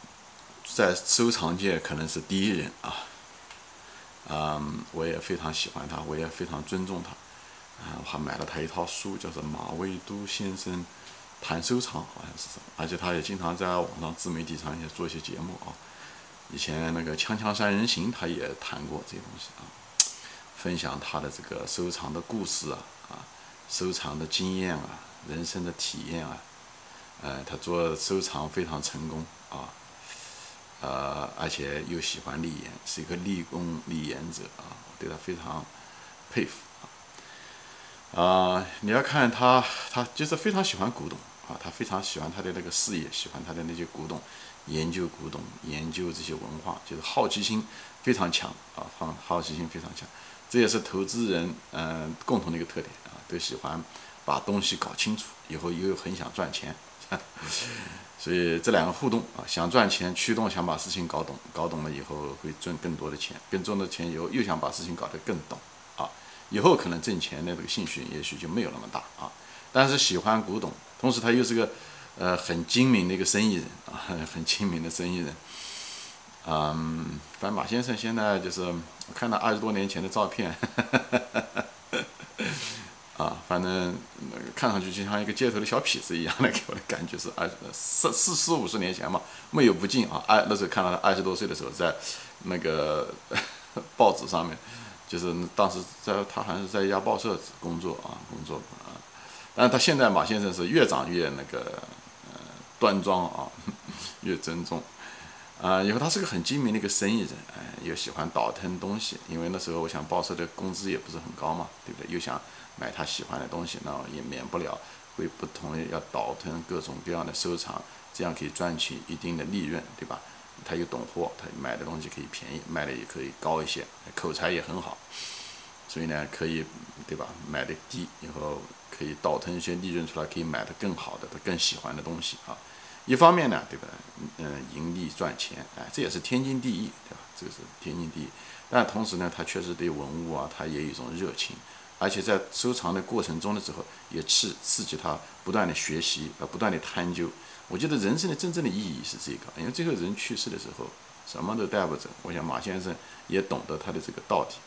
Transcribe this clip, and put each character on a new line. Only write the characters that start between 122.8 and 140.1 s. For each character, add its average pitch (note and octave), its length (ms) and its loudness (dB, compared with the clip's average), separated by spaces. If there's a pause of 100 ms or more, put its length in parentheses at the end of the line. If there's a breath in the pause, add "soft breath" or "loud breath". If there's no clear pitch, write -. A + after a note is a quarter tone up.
的 C#2 60 -2
也 A#1 140 -6
可 - 160 -8
以 C2+ 180 -6
高 D#2+ 240 2
一 - 20 -6
些， - 220 -4 (260)
口 D#2+ 200 -2
才 E2+ 180 2
也 E2 100 2
很 F2 200 -4
好， - 160 -8 (880 loud breath)
所 E2 160 -4
以 D#2+ 40 0
呢， D2+ 220 0
可 - 160 -4
以， D#2+ 200 0 (420)
对 - 80 -6
吧？ - 120 -4 (220)
买 C#2+ 140 0
的 D#2+ 100 -4 (160)
低， - 160 -6 (140)
以 D2+ 80 -10
后 D2 340 -4 (340)
可 - 100 -4
以 D2+ 160 -4
倒 D#2 180 4
腾 F2 160 -4
一 F2 40 -2
些 F2 160 -2
利 F2+ 180 -2
润 E2 120 0
出 D#2+ 140 -6
来， D#2 60 0
可 - 120 -6
以 E2 60 0
买 C#2 220 0
的 F2+ 120 -8
更 G2 180 0
好 - 260 -6
的、 - 100 -8
他 - 140 -10
更 F2+ 120 2
喜 - 200 2
欢 C2 180 -6
的 D2+ 80 -6
东 E2 180 -4
西 - 240 -4
啊。 - 120 -8 (480 loud breath)
一 B2+ 100 6
方 E3+ 160 12
面 E3 200 6
呢， D2 180 2
对 - 80 -8
吧？ G1+ 100 -10 (500)
嗯， C#2+ 360 -6
盈 E2 220 -2
利 E2+ 200 -4
赚 E2+ 220 0
钱， - 260 -6 (140)
哎， - 160 -8
这 D3 80 0
也 G#2 80 2
是 F#2 100 -2
天 B2+ 240 2
经 C3+ 160 0
地 B2 120 0
义， G#2 180 0 (180)
对 - 40 -12
吧？ - 100 -14 (180)
这 - 60 -8
个 - 60 -8
是 - 60 -14 (220)
天 D2+ 160 -4
经 E2+ 140 -2
地 D#2 120 -6
义。 C2+ 60 -4 (400 loud breath)
但 B2 200 6
同 G#2+ 180 0
时 F#2+ 120 -2
呢， F2 180 0
他 E2+ 80 -2
确 F2+ 180 -2
实 F2 140 -4
对 E2 160 2
文 D2 80 -2
物 D#2+ 340 -4